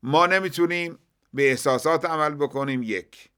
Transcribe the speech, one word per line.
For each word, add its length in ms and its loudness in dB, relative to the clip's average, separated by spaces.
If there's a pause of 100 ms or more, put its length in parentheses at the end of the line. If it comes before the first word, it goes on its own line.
ما 240 4
نمی‌تونیم 720 0 (360)
به 160 4
احساسات 540 0
عمل 300 -2
بکنیم، 480 -4
یک. 560 -10